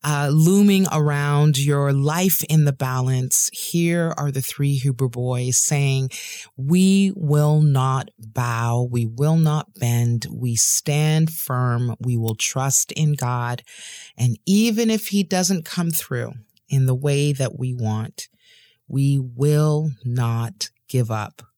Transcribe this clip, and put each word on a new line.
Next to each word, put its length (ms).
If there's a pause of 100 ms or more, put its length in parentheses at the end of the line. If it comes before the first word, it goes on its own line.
uh, 280
looming 600
around, 640
your 360
life 500
in 220
the 80
balance. 800
Here 640
are 140
the 100
three 340
Hebrew 340
boys 480
saying, 520 (480)
"We 580
will 460
not 480 (100)
bow. 720
We 140
will 320
not 420
bend. 500
We 260
stand 760
firm. 680
We 160
will 180
trust 560
in 220
God. 500 (540)
And 280
even 460
if 160
he 160
doesn't 420
come 240
through 440 (340)
in 180
the 100
way 360
that 260
we 160
want, 540 (600)
we 300
will 720 (120)
not 680 (200)
give 200
up 340 (140)